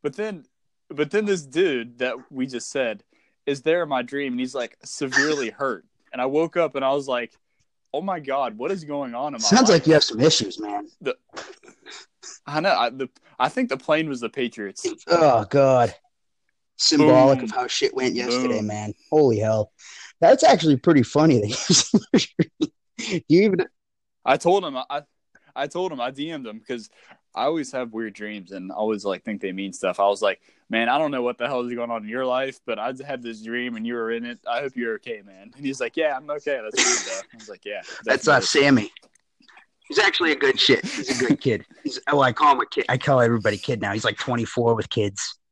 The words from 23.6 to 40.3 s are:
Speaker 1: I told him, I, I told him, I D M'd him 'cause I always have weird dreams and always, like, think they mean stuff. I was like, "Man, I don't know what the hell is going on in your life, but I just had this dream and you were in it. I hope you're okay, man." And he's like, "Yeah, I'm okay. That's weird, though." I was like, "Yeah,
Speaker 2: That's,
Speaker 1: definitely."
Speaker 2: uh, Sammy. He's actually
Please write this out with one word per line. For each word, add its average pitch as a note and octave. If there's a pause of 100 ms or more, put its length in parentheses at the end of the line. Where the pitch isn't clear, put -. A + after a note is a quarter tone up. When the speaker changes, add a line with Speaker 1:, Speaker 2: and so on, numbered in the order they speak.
Speaker 1:
I C3
told F#3
him, C#3
I, C#3+ (520)
I B2+
told F3+
him, B2+
I B2+
D D3
M'd C#3
him A2
'cause A#2+ (460)
I A2+
always D3
have B2
weird A2
dreams G#2
and F#2+
always, G#2+
like, F#2
think G#2
they F#2+
mean F#2+
stuff. F#2
I G2+
was G2+
like, G2 (280)
"Man, A#2
I C3+
don't D3+
know C3
what A#2+
the A#2+
hell C3
is A#2+
going A#2+
on A2+
in G#2+
your B2+
life, C3
but A2
I A#2+
just C3+
had C3+
this A2+
dream A#2+
and A2+
you A#2+
were A2+
in A#2
it. A#2+ (100)
I A#2+
hope C3+
you're A#2
okay, A2
man." G2
And C#3+
he's C3+
like, A#2+
"Yeah, D#3
I'm D3+
okay. D3
That's G#2+ (100)
weird, -
though." - (120)
I -
was G#2+
like, F#2+
"Yeah, G2+ (220)
Speaker 2:
That's, A2
Speaker 1:
definitely." D3+
Speaker 2:
uh, B2
Sammy. C#3 (960)
He's C#4
actually F3+